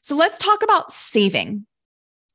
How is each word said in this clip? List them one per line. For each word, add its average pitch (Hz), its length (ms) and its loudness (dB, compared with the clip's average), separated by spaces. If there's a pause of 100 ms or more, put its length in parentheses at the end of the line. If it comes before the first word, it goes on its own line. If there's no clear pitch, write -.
So 285 120 -2
let's 330 220 2
talk 415 240 0
about 440 300 0
saving. 196 720 0 (680)